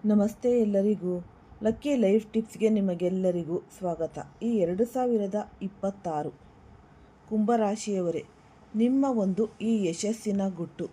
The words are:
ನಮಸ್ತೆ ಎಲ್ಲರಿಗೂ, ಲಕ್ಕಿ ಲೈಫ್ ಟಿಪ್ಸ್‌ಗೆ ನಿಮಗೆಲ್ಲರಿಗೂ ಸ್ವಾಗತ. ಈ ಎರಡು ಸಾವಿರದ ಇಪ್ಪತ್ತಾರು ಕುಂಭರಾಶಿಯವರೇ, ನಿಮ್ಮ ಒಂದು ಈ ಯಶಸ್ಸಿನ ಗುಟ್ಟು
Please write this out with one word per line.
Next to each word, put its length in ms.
ನಮಸ್ತೆ 420
ಎಲ್ಲರಿಗೂ, 760
ಲಕ್ಕಿ 320
ಲೈಫ್ 320
ಟಿಪ್ಸ್‌ಗೆ 420
ನಿಮಗೆಲ್ಲರಿಗೂ 880
ಸ್ವಾಗತ. 420
ಈ 40
ಎರಡು 380
ಸಾವಿರದ 680
ಇಪ್ಪತ್ತಾರು 680
ಕುಂಭರಾಶಿಯವರೇ, 960
ನಿಮ್ಮ 340
ಒಂದು 400
ಈ 280
ಯಶಸ್ಸಿನ 600
ಗುಟ್ಟು 440